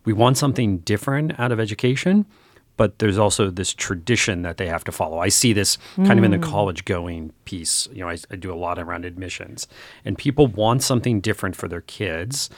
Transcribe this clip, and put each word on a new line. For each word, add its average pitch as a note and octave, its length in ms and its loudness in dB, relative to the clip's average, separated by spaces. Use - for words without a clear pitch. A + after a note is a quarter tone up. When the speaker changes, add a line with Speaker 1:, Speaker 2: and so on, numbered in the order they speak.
Speaker 1:
we A2 80 2
want A#2+ 240 6
something A#2+ 420 2
different C#3 600 -2
out B2 120 0
of A2+ 80 -2
education, C3 680 2
but G#2+ 200 2
there's G2+ 180 2
also G2+ 340 2
this F2+ 220 -4
tradition F#2+ 720 -2
that E2+ 120 -6
they F#2 120 -4
have E2+ 180 -4
to F2 80 -8
follow. E2 260 -4
I F2+ 80 2
see A2+ 240 4
this G2 260 2
kind G3 200 6
of G3 60 8
in F3+ 80 6
the - 80 4
Speaker 2:
Mm. E3+ 40 -2
Speaker 1:
college G2 300 -2
going F2 480 -6
piece. - 500 -6
You G#2 100 -14
know, F2 60 -6
I, E2+ 80 -6
I G2+ 60 -10
do F2+ 160 -8
a - 20 -8
lot F2 240 -4
around F2 240 -8
admissions, F2+ 640 -12
and G2+ 120 -4
people C#3+ 300 4
want A2 340 2
something A#2+ 380 2
different F#2+ 380 -2
for - 100 -8
their E2+ 140 -8
kids. F#2+ 760 -6